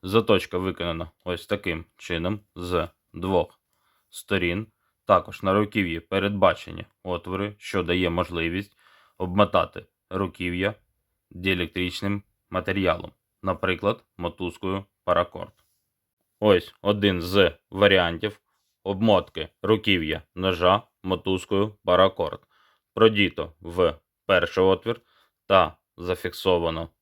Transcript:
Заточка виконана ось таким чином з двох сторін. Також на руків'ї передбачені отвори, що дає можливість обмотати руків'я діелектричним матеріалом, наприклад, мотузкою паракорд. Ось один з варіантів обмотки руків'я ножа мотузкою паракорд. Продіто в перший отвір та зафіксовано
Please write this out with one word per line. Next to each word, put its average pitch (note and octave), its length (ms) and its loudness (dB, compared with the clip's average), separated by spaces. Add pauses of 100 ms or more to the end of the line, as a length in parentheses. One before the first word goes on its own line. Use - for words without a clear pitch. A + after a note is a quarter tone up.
Заточка G2 560 2
виконана E2+ 520 -6 (140)
ось F2+ 220 -8
таким F2 380 -6 (120)
чином F2+ 440 -6 (140)
з F2 340 -4 (240)
двох F2 480 -2 (500)
сторін. F#2 560 -4 (380)
Також G2 380 2
на F#2+ 120 0
руків'ї G2+ 460 -2
передбачені F#2+ 880 -2 (160)
отвори, F#2 560 -6
що - 240 -4
дає F2+ 280 0
можливість F2 680 -4 (400)
обмотати F#2 680 0 (240)
руків'я F#2 640 -4 (560)
діелектричним F2+ 920 -4 (280)
матеріалом, F#2 600 -2 (300)
наприклад, F#2+ 600 -4 (120)
мотузкою F#2 680 -6 (200)
паракорд. - 600 -4 (760)
Ось - 420 4
один G2 400 0
з F2+ 300 4 (180)
варіантів F#2+ 720 2 (420)
обмотки F#2+ 680 0 (140)
руків'я F#2 600 0 (120)
ножа F#2 480 2 (200)
мотузкою F#2+ 840 -2
паракорд. F2+ 560 2 (540)
Продіто G#2 680 2
в E2+ 380 0 (280)
перший F#2 380 2
отвір F#2+ 360 0 (460)
та F2+ 300 4 (200)
зафіксовано E2+ 920 -2 (140)